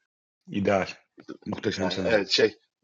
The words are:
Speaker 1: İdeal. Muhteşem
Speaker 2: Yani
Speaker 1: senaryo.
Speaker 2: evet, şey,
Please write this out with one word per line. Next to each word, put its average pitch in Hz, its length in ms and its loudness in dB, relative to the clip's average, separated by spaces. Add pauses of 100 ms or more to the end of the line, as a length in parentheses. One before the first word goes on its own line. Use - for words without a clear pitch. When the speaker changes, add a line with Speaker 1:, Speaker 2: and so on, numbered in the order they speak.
(480)
Speaker 1:
İdeal. 101 400 0 (580)
Muhteşem 98 380 -4
Speaker 2:
Yani 90 100 -2
Speaker 1:
senaryo. 98 240 2
Speaker 2:
evet, 98 120 -2
şey, - 280 4 (260)